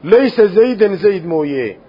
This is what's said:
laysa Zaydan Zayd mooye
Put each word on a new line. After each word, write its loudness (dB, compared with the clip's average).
laysa 2
Zaydan 0
Zayd -2
mooye -4